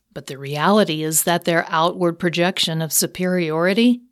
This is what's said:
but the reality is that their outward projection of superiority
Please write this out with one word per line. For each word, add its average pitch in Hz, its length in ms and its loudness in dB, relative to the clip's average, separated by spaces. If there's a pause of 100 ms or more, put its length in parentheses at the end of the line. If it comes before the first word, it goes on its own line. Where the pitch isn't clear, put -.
(120)
but 147 160 -14
the 135 100 -10
reality 156 640 0
is 156 220 0
that 175 200 0
their 170 240 0
outward 170 520 0
projection 170 600 -2
of 160 120 -6
superiority 180 1200 0